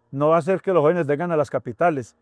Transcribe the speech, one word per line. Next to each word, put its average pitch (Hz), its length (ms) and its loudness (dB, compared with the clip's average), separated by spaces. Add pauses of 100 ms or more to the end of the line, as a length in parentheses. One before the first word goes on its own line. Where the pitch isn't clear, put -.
(100)
No 147 200 0
va 165 80 4
a 165 40 0
ser 180 200 -2
que 190 120 -2
los 165 80 4
jóvenes 165 240 2
vengan 147 260 -2
a 160 60 0
las 143 140 -2
capitales, 135 720 -4